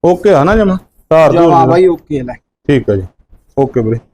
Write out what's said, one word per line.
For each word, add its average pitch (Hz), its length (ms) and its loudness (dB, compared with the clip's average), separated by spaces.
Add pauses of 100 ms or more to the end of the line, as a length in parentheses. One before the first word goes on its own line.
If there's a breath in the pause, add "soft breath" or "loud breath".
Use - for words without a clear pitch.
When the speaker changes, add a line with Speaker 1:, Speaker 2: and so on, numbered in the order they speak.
Speaker 1:
ਓਕੇ 180 280 2
ਆ 143 100 2
ਨਾ 190 120 0
ਜਮਾਂ? 196 220 0 (320)
ਧਾਰ 160 220 4
ਧੂਰ 170 100 0
Speaker 2:
ਜਮਾਂ 156 240 2
Speaker 1:
ਦੀ? 127 60 0
Speaker 2:
ਬਾਈ 180 160 2
ਓਕੇ 156 340 -6
ਲੈ। 123 120 -12 (340)
Speaker 1:
ਠੀਕ 135 220 -2
ਆ 101 60 0
ਜੀ, 95 80 -6 (540)
ਓਕੇ 131 240 -2
ਵੀਰੇ। 113 180 -4 (140)